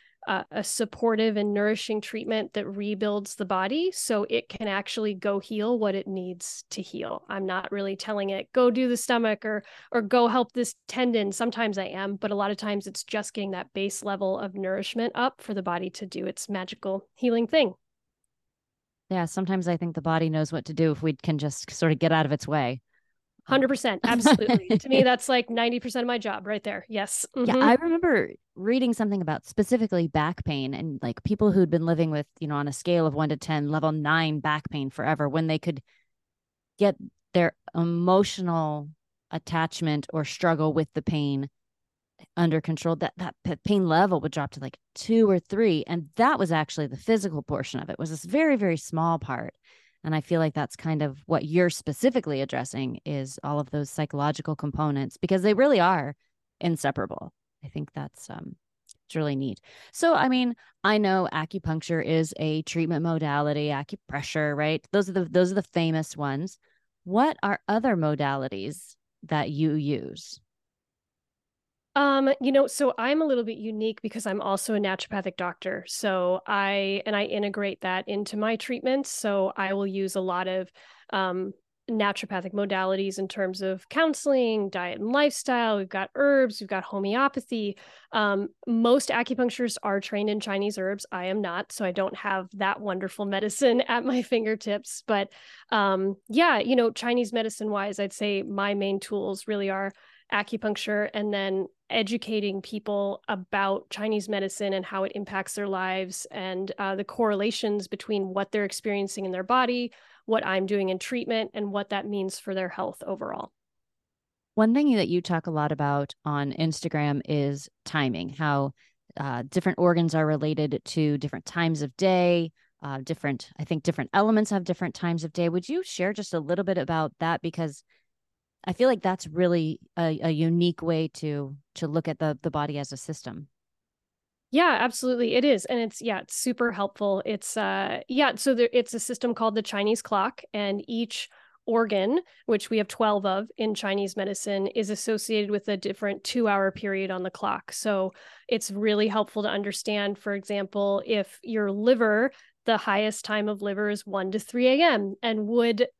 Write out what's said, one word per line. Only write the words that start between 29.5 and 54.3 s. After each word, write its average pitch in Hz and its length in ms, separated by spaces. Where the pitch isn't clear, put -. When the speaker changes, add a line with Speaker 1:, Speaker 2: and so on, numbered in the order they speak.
Speaker 2:
back 156 380
pain 139 300
and, 147 260
like, - 240
people 208 260
who'd 180 200
been 165 160
living 165 240
with, 147 160
you 160 60
know, 147 100
on 143 120
a 139 60
scale 170 320
of 143 80
one 151 160
to 131 80
ten, 147 320
level 156 200
nine 156 500
back 151 280
pain 135 220
forever, 147 400
when 160 160
they 156 120
could 151 220
get 202 200
their 175 220
emotional 170 1160
attachment 160 800
or 151 140
struggle 156 480
with 156 180
the 160 80
pain 143 480
under 160 240
control, 165 360
that, - 200
that 180 180
p-, 170 200
pain 196 240
level 170 320
would 151 120
drop 143 180
to, 143 100
like, 135 160
two 220 360
or 185 80
three. 196 480
And 170 300
that 254 220
was 170 140
actually 156 360
the 135 100
physical 196 420
portion - 400
of - 80
it, - 100
was 156 120
this 160 160
very, 285 300
very 190 200
small 165 420
part. - 360
And 156 100
I 156 60
feel 170 180
like 156 160
that's 147 220
kind 156 260
of 139 240
what 160 180
you're 170 260
specifically 156 720
addressing, 131 640
is 135 380
all 147 160
of 143 120
those 147 200
psychological 147 640